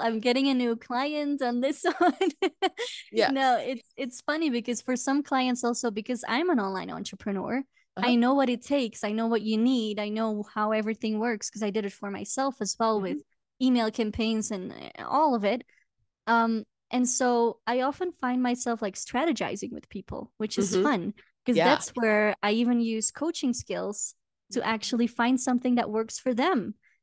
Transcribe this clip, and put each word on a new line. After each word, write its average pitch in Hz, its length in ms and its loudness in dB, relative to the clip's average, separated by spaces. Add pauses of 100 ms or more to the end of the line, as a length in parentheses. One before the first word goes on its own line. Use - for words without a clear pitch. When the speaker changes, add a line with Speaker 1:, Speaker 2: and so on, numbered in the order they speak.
Speaker 1:
I'm 226 180 0
getting 247 300 2
a 269 40 2
new 240 220 2
client 285 640 -2
on 240 200 0
this 277 220 0
<laughs> 349 160 0
one. 339 140 6 (960)
Speaker 2:
Yes. 220 200 2
Speaker 1:
No, 269 260 4
it's, 240 380 -6
it's 254 260 -8
funny 311 280 -2
because 233 320 -2
for 254 140 -2
some 277 280 0
clients 254 400 -2
also, 240 260 0
because 220 380 -6
I'm 302 220 0
an 294 100 4
online 190 320 -4
entrepreneur, 202 720 -4 (340)
Speaker 2:
Uh-huh. - 120 -2
Speaker 1:
I 247 60 4
know 240 180 4
what 277 160 4
it 247 120 -2
takes. 262 440 -2
I 208 80 -2
know 226 140 0
what 226 140 2
you 220 160 0
need. 220 420 2
I 208 100 -2
know 214 340 -2 (100)
how 214 200 0
everything 214 460 -2
works 220 300 -2
'cause 214 140 -8
I 214 80 0
did 208 140 -2
it 196 80 -6
for 202 180 -10
myself 247 500 -4
as 202 160 -4
well 220 220 2
Speaker 2:
Mm-hmm. 190 160 -2
Speaker 1:
with 294 80 -8 (380)
email 247 280 4
campaigns 220 640 -2
and, 190 220 -6
uh, - 340 -14
all 285 260 4
of 214 120 0
it. 233 180 0 (640)
Um, 226 380 2 (260)
and 247 180 2
so 233 580 2
I 247 140 0
often 294 320 -2
find 254 300 -2
myself, 247 380 -2
like, 202 140 -4
strategizing - 760 -2
with - 180 -14
people, - 480 -10
which 214 220 -4
is 196 160 2
Speaker 2:
Mm-hmm. 185 80 4
Speaker 1:
fun 208 300 0 (320)
'cause 247 120 2
Speaker 2:
Yeah. 160 40 6
Speaker 1:
that's - 340 4
where 214 480 4
I 208 100 4
even 240 280 2
use 226 300 0
coaching 294 420 -2
skills 190 640 -6 (360)
to - 100 -2
Speaker 2:
Mm-hmm. - 60 -2
Speaker 1:
actually 226 400 0
find 247 340 2
something 247 340 2
that 240 140 0
works 220 300 -4
for 254 140 0
them. 247 420 0 (280)